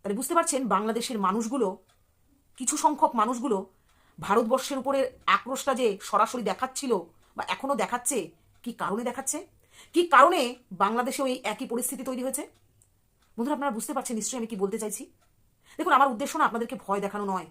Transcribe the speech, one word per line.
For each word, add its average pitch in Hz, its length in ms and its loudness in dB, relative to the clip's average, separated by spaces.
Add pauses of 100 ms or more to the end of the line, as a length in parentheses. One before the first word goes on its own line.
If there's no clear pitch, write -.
তাহলে 202 180 -4
বুঝতে 269 200 -4
পারছেন, 330 220 2 (140)
বাংলাদেশের 220 520 -2
মানুষগুলো, 220 420 0 (880)
কিছু 262 160 -4 (100)
সংখ্যক 311 360 2
মানুষগুলো 233 380 0 (600)
ভারতবর্ষের 247 640 2
উপরে 277 160 2 (380)
আক্রোশটা 262 440 -2
যে 247 60 4 (220)
সরাসরি 226 420 2
দেখাচ্ছিল 254 420 -4 (440)
বা - 60 -8 (120)
এখনো 277 280 -2
দেখাচ্ছে, 247 360 -2 (460)
কি 240 60 -8 (120)
কারণে 196 260 -2
দেখাচ্ছে, 262 300 -6 (560)
কি 349 80 4 (120)
কারণে 330 260 10 (440)
বাংলাদেশেও 240 480 0
এই 240 60 -4 (140)
একই 240 200 -6
পরিস্থিতি 254 360 -4
তৈরি 254 160 -6
হয়েছে? 269 180 -4 (960)
বন্ধুরা, 269 200 -2
আপনারা 269 200 -2
বুঝতে 226 200 -8
পারছেন 247 220 -4
নিশ্চয়ই 233 220 -6
আমি 226 120 -6
কি 220 100 -8
বলতে 202 200 -2
চাইছি। 214 200 -8 (760)
দেখুন, 320 200 2
আমার 277 160 6
উদ্দেশ্য 247 240 -6
না 302 100 4
আপনাদেরকে 233 360 -4
ভয় 196 200 -2
দেখানো 202 280 -4
নয় 170 180 -4